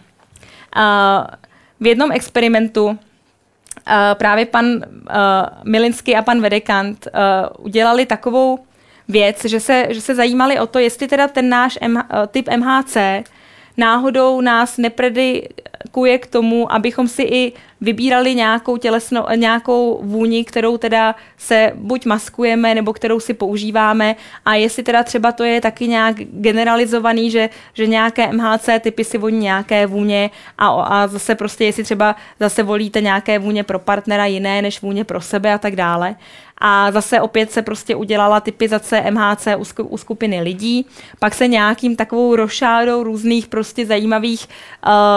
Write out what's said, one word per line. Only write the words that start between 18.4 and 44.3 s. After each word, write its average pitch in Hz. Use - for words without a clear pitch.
tělesno-, 226
nějakou 233
vůni, 226
kterou 233
teda 220
se 220
buď 240
maskujeme, 226
nebo 220
kterou 226
si 226
používáme. 214
A 214
jestli 226
teda 240
třeba 233
to 233
je 233
taky 226
nějak 226
generalizovaný, 226
že, 220
že 220
nějaké 220
M 226
H 226
C 226
typy 226
si 220
voní 220
nějaké 208
vůně 202
a, 208
a 196
zase 202
prostě, 208
jestli 214
třeba 208
zase 214
volíte 208
nějaké 202
vůně 208
pro 185
partnera 202
jiné 196
než 202
vůně 202
pro 180
sebe 208
a 208
tak 208
dále. 175
A 202
zase 214
opět 220
se 226
prostě 214
udělala 208
typizace 214
M 208
H 208
C 208
u 196
sku-, -
u -
skupiny 214
lidí. 214
Pak 208
se 254
nějakým 220
takovou 233
rošádou 233
různých 226
prostě 220
zajímavých, 220